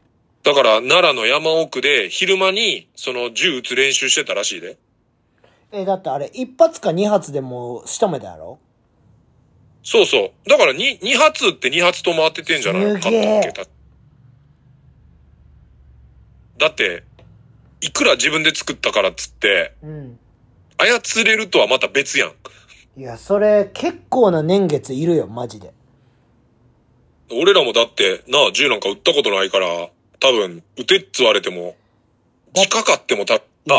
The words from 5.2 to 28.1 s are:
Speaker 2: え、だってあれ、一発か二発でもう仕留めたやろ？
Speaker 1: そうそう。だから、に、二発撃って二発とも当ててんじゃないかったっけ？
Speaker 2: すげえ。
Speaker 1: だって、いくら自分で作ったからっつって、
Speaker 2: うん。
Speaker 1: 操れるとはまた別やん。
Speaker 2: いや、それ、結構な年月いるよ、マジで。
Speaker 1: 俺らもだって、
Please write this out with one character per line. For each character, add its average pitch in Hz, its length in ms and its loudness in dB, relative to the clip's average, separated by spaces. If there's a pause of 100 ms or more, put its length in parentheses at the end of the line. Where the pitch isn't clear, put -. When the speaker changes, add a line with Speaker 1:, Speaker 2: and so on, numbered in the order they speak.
Speaker 2:
え、 202 140 -6
だ 190 100 2
っ 190 60 -14
て 160 80 -6
あ 135 80 -4
れ、 143 160 -8
一 254 240 -8
発 330 240 2
か 180 100 0
二 190 160 0
発 202 240 0
で 139 100 -6
も 123 400 -12
う - 60 -16
仕 - 120 -10
留 175 180 0
め 120 60 -10
た 92 80 -16
や 82 60 -18
ろ？ 85 220 -18 (1200)
Speaker 1:
そ 220 200 4
う - 20 6
そ 131 120 0 (280)
う。 202 40 -14
だ 285 80 8
か 208 80 6
ら、 131 80 2
に、 240 280 -2
二 240 140 -2
発 294 300 2
撃 185 60 4
っ - 20 -12
て - 160 -4
二 170 120 0
発 175 220 0
と 175 100 0
も 156 100 2
当 160 80 2
て 165 120 -12
て 160 140 -2
ん 131 40 -4
じ 107 80 -2
ゃ - 40 0
な 185 60 0
い 196 40 0 (100)
か 190 60 -4
っ - 20 -8
た 220 80 -2
っ - 20 2
け？ - 0 -
Speaker 2:
す - 0 -
げ 226 60 2
え。 208 360 0 (3000)
Speaker 1:
だ 151 100 2
っ - 60 0
て、 90 300 -2 (760)
い - 100 -8
く - 120 -2
ら 175 120 4
自 147 140 -2
分 156 140 -2
で 156 100 2
作 - 200 -8
っ - 20 -6
た - 160 -4
か 104 100 2
ら 95 80 2
っ 87 60 -4
つ - 140 -12
っ - 40 -20
て、 98 400 0 (100)
Speaker 2:
う 151 40 -16
ん。 139 320 -16 (580)
Speaker 1:
操 226 480 0
れ 220 100 4
る 214 140 -6
と 160 100 2
は 104 80 4
ま 127 120 2
た - 100 -2
別 135 300 -4
や 92 80 0
ん。 76 60 -14 (640)
Speaker 2:
い 135 40 -18
や、 117 160 -14
そ 202 220 0
れ、 208 340 2
結 - 360 -6
構 226 220 4
な 160 100 0
年 185 260 2
月 139 260 -4
い 147 120 -4
る 170 100 2
よ、 107 120 0
マ 117 200 -10
ジ 110 120 -16
で。 - 140 -20 (1600)
Speaker 1:
俺 170 220 2
ら 170 100 6
も 113 100 -2
だ 113 100 4
っ - 100 -4
て、 95 340 0